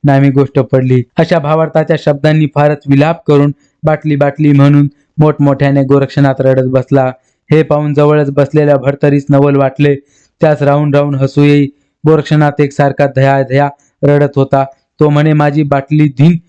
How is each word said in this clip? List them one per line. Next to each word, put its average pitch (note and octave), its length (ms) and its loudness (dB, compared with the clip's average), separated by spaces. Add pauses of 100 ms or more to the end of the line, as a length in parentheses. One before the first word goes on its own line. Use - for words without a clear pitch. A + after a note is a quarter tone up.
नामी C#3 260 2
गोष्ट C3+ 280 0
पडली. B2+ 440 0 (160)
अशा E3 200 0
भावार्थाच्या D#3 600 -2
शब्दांनी D#3 560 0
फारच D3 240 0 (100)
विलाप D3 380 0
करून C#3+ 260 2 (320)
"बाटली, D#3 320 -2
बाटली" C#3+ 360 0
म्हणून C#3+ 360 2 (300)
मोठमोठ्याने C#3+ 640 0
गोरक्षनाथ C3+ 580 0
रडत C3 280 0
बसला. C3 440 -2 (400)
हे D#3 100 2
पाहून D3 320 -2
जवळच D3 360 0
बसलेल्या C#3+ 460 0
भर्तरीस C#3 540 -2
नवल C#3+ 260 2
वाटले. C#3 380 0 (460)
त्यास D3+ 220 0
राहून C#3+ 320 0
राहून C#3+ 200 0
हसू C3+ 280 -2
येई. D3 240 2 (400)
गोरक्षनाथ D3+ 540 0
एकसारखा C#3+ 460 -2 (100)
धया C3+ 260 0
धया C3+ 260 -2 (340)
रडत C#3+ 340 2
होता. C3+ 280 0 (360)
तो D3+ 80 2
म्हणे, D3+ 240 0
"माझी D3 300 0
बाटली D3 460 -2
धीन D3 280 2 (120)